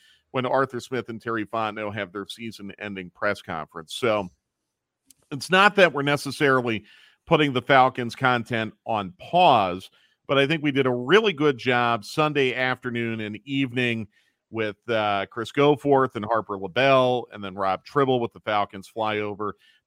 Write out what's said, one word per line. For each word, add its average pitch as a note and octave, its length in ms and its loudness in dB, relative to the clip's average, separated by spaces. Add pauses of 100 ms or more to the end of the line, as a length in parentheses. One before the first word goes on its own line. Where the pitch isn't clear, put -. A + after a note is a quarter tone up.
(320)
when B2+ 120 -2
Arthur C3 360 0
Smith B2 280 -6
and A2+ 140 -12
Terry A2+ 240 -4
Fontenot G#2+ 480 -4
have G2+ 160 -6
their G2 160 -8
season-ending G2+ 840 -12
press G#2 300 -4
conference. D#2+ 540 -10
So G#2 360 0 (1000)
it's C3+ 180 -10
not G3 280 4
that F3+ 160 6
we're C#3 100 -4
necessarily C3+ 800 0 (420)
putting D3+ 280 2
the B2 100 0
Falcons B2+ 540 4
content A#2 580 0 (100)
on G2+ 280 -4
pause, A2+ 760 2 (380)
but C#3+ 100 -2
I C#3 120 4
think D3+ 160 -2
we D3 80 0
did C3 140 2
a B2+ 60 0
really E3+ 400 2
good C#3+ 260 0
job A#2+ 460 0
Sunday D3 480 0
afternoon A#2+ 680 -4
and G#2+ 240 -8
evening B2 640 -2 (420)
with, G#2+ 260 -4 (140)
uh, G#2 360 0
Chris A2+ 260 -10
Goforth C#3 640 2
and G#2 80 -6
Harper G#2 340 -2
LaBelle B2+ 720 2
and G#2 120 -12
then F#2+ 100 -10
Rob F#2+ 300 -2
Tribble C3 340 0
with A#2 140 -4
the F#2 80 -20
Falcons G2+ 500 -4
flyover, G#2 600 -6 (340)